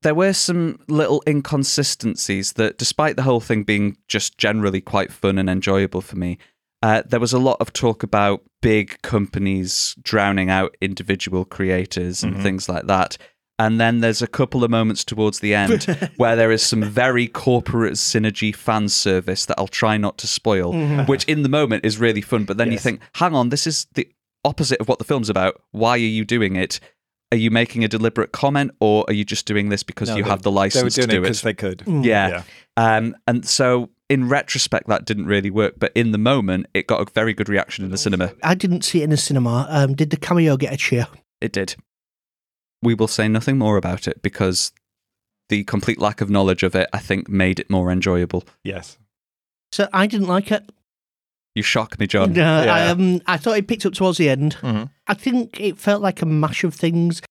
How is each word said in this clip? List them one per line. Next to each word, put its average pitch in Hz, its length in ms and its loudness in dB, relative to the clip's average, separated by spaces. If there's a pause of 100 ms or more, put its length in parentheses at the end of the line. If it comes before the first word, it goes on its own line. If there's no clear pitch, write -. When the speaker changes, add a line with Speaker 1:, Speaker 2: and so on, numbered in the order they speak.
Speaker 1:
There 151 120 2
were 185 180 4
some 170 460 -2 (100)
little 151 380 2
inconsistencies 135 1300 -2
that, - 260 -2
despite - 380 -2
the 131 80 -2
whole 127 160 4
thing 110 240 -2
being 101 320 0 (100)
just - 320 -4
generally 104 420 0
quite - 320 -2
fun 98 240 0
and 95 140 0
enjoyable 95 500 0
for - 160 -12
me, 90 220 -6 (420)
uh, 110 240 2
there 120 160 0
was 117 120 0
a 127 80 2
lot 131 180 4
of - 140 -4
talk 113 320 -2
about 101 380 2 (200)
big 107 400 2
companies 98 1000 -2
drowning 98 460 2
out 95 320 0
individual 95 640 -4
creators 92 760 -4
and 101 120 -4
Speaker 2:
Mm-hmm. 95 80 -6
Speaker 1:
things 95 260 -2
like 87 180 -6
that. 95 320 0 (400)
And 113 220 2
then 117 200 2
there's 113 200 2
a 120 60 -2
couple 127 380 0
of 117 60 2
moments 113 320 0
towards 107 380 -2
the 104 140 0
end 104 300 2
Speaker 3:
<laughs> 165 340 -4
Speaker 1:
where 117 180 4
there 113 160 4
is 110 80 2
some 110 220 0
very 123 440 0
corporate 117 680 0
synergy 107 600 -2
fan 107 360 -2
service 92 560 -2
that - 120 -4
I'll 98 80 -2
try 110 300 0
not 104 220 -2
to - 80 -10
spoil, 95 480 0
Speaker 3:
Mm-hmm. 147 360 0
Speaker 1:
which 135 140 2
in 151 180 0
the 139 60 2
moment 135 380 0
is 107 120 0
really 110 220 2
fun. 107 240 -2
But 98 140 -6
then 117 100 2
you 117 60 0
Speaker 2:
Yes. 104 80 -6
Speaker 1:
think, 120 180 -4 (140)
"Hang 170 200 0
on, 123 140 2
this 147 180 -2
is 156 280 -4
the - 120 -4 (380)
opposite 135 340 0
of 113 100 -6
what 123 100 2
the 110 80 -8
film's 120 240 -2
about. 95 400 0
Why 113 220 0
are 123 40 2
you 110 300 0
doing 104 280 0
it? 92 240 -2 (540)
Are 120 60 4
you 110 120 2
making 117 320 0
a 110 60 2
deliberate 110 440 0
comment, 143 460 0
or 107 300 4
are - 60 0
you 104 100 0
just - 220 -8
doing 104 240 -2
this 101 120 -2
because - 280 -6
Speaker 2:
No, 107 60 -4
Speaker 1:
you 101 60 -2
Speaker 2:
they, 104 60 -2
Speaker 1:
have 98 140 -2
the 104 80 0
Speaker 2:
they 98 40 0
were - 20 2
Speaker 1:
license 117 380 2
Speaker 2:
doing 123 140 0
Speaker 1:
to 110 80 2
do 90 60 2
Speaker 2:
it - 20 0
Speaker 1:
it?" 92 60 2
Speaker 2:
'cause 107 100 -4
they 110 140 -2
could. 92 240 -6
Speaker 3:
Mm. 151 260 -2
Speaker 1:
Yeah. 104 240 4
Speaker 2:
Yeah. 87 140 -6 (540)
Speaker 1:
Um, 113 200 -2 (100)
and 120 220 0
so 123 400 2 (220)
in 131 180 2
retrospect, - 600 -2
that - 180 0
didn't 104 200 -4
really 101 240 0
work. 104 280 0
But - 160 -2
in 117 180 2
the 107 60 0
moment, 107 560 0
it - 120 0
got - 140 0
a 98 100 -4
very 110 220 0
good 104 160 -4
reaction 98 380 -2
in 92 40 -6
the 92 60 -6
cinema. 92 460 -2
Speaker 3:
I 160 120 2
didn't 180 300 -2
see - 160 0
it 151 40 -2
in 151 60 0
the 151 60 4
cinema. 123 540 0
Um, 139 240 2
did 147 160 0
the 165 80 -2
cameo 160 400 2
get 139 160 -4
a - 20 -6
cheer? 120 300 0 (340)
Speaker 1:
It 117 120 -4
did. 98 220 -4 (1080)
We 117 120 4
will 110 140 2
say - 180 0
nothing 113 320 0
more 107 200 2
about 90 280 -4
it - 160 -6
because 92 480 -2 (760)
the 104 160 0
complete 107 340 -2
lack 104 220 -2
of 104 100 -2
knowledge 95 320 2
of 92 140 0
it, 92 160 0
I 104 60 -4
think, 98 300 -4
made 95 300 2
it - 120 -6
more 90 200 0
enjoyable. 90 540 0 (180)
Speaker 2:
Yes. 95 360 -12 (760)
Speaker 3:
So 202 220 -2
I 196 120 4
didn't 202 220 0
like 190 240 0
it. - 180 -4 (840)
Speaker 1:
You 107 80 -2
shock - 360 -2
me, 104 80 -2
John. 95 280 2
Speaker 3:
No, 160 300 4
Speaker 2:
Yeah. - 100 4
Speaker 3:
I, 170 140 2
um, 180 380 2
I 175 120 0
thought 220 180 0
it 202 100 -2
picked 214 200 -2
up 180 80 -2
towards 185 240 0
the 160 100 4
end. 139 320 0
Speaker 2:
Mm-hmm. 113 240 -2 (220)
Speaker 3:
I 202 80 0
think 240 440 -2
it 202 200 -4
felt 208 240 0
like 190 180 -2
a 175 60 -2
mash 156 380 0
of 165 100 0
things. 170 560 0